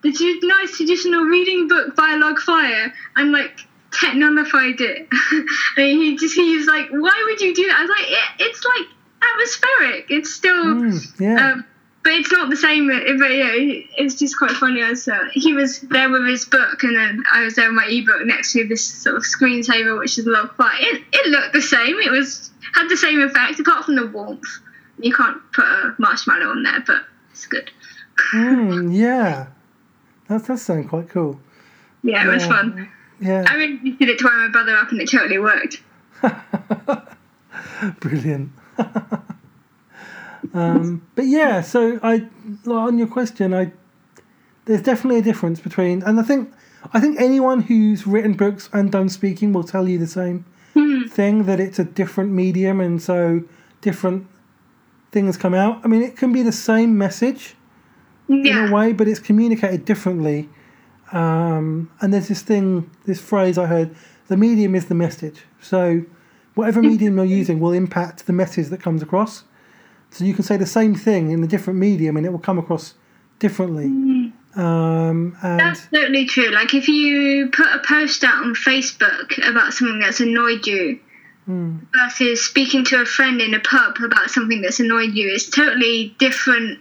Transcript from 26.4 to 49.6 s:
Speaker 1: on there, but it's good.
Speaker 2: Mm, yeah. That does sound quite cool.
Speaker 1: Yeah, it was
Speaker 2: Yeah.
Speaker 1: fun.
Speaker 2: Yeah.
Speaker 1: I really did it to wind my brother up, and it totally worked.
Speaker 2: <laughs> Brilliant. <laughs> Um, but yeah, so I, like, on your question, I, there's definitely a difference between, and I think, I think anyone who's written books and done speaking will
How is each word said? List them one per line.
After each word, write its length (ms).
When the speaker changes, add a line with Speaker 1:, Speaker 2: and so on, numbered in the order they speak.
Speaker 1:
on 140
there, 220
but 180
it's 140
good. 240
Speaker 2:
Mm, 640
yeah. 520
That 180
does 180
sound 260
quite 200
cool. 300
Speaker 1:
Yeah, 240
it 60
was 100
Speaker 2:
Yeah. 60
Speaker 1:
fun. 400
Speaker 2:
Yeah. 280
Speaker 1:
I 80
really 360
did 180
it 100
to 60
wind 120
my 120
brother 260
up, 160
and 100
it 100
totally 280
worked. 420
Speaker 2:
<laughs> 1800
Brilliant. 520
<laughs> 140
Um, 600
but 120
yeah, 340
so 420
I, 240
like, 220
on 100
your 100
question, 460
I, 180
there's 160
definitely 380
a 20
difference 400
between, 420
and 160
I 40
think, 280
I 60
think 220
anyone 400
who's 440
written 280
books 400
and 180
done 160
speaking 460
will 100